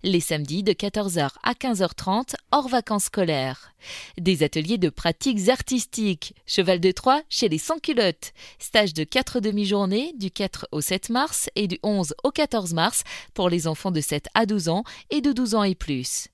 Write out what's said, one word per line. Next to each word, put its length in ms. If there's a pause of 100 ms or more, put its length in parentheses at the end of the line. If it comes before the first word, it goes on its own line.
les 180
samedis 440
de 100
quatorze 460
heures 240
à 100
quinze 300
heures 100
trente 420 (160)
hors 160
vacances 380
scolaires. 680 (460)
Des 260
ateliers 360
de 100
pratiques 580
artistiques, 840 (140)
cheval 340
de 100
Troie 380
chez 180
les 120
Sans-Culottes. 720 (240)
Stage 360
de 100
quatre 360
demi-journées 760
du 140
quatre 400
au 100
sept 280
mars 460
et 120
du 160
onze 400
au 80
quatorze 420
mars 300 (320)
pour 120
les 200
enfants 240
de 100
sept 320
à 140
douze 200
ans 160 (280)
et 100
de 100
douze 220
ans 100
et 120
plus. 580